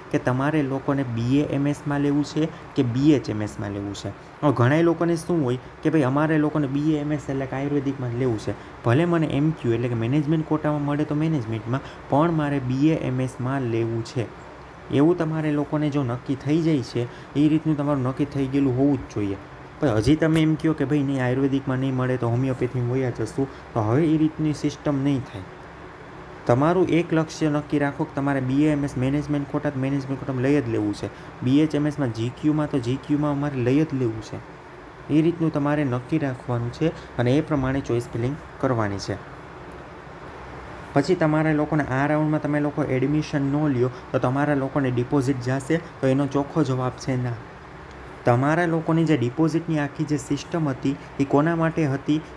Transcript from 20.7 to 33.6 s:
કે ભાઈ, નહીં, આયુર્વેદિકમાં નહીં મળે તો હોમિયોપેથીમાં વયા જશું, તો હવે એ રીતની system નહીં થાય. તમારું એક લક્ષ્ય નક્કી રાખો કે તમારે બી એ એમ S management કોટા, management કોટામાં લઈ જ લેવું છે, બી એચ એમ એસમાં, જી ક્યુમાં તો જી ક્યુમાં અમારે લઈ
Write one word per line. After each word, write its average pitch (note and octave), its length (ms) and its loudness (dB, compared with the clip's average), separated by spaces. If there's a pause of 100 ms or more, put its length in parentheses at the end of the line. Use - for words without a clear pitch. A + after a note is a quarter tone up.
કે D3 120 -2
ભાઈ, C#3+ 180 2
નહીં, C3+ 200 0
આયુર્વેદિકમાં C3 540 0
નહીં C3+ 160 0
મળે B2+ 240 0
તો A#2+ 120 0
હોમિયોપેથીમાં B2 640 0
વયા B2+ 180 0
જશું, A#2+ 380 -2 (260)
તો A#2 80 0
હવે B2+ 260 4
એ D#3 100 4
રીતની D#3 360 2
system C#3+ 500 -2
નહીં C#3 160 2
થાય. G2+ 220 -8 (1040)
તમારું D#3+ 440 4
એક E3 240 0
લક્ષ્ય D#3+ 360 0
નક્કી D3 300 0
રાખો C#3+ 240 -2
કે - 120 -8
તમારે C#3 260 0
બી C3+ 220 2
એ D#3 80 4
એમ C#3+ 120 0
S C3+ 140 -4
management C#3+ 540 0
કોટા, D3 260 -2
management C3+ 420 -2
કોટામાં B2+ 240 -4
લઈ C#3+ 180 4
જ A#2+ 80 -2
લેવું G#2+ 240 0
છે, G2+ 160 -6 (340)
બી C3 160 6
એચ D3+ 160 2
એમ D3 120 2
એસમાં, C#3 260 -2
જી A2+ 160 -2
ક્યુમાં D3+ 420 0
તો C#3+ 80 0
જી A#2+ 160 0
ક્યુમાં D3 360 0
અમારે C#3+ 240 -2
લઈ B2+ 260 4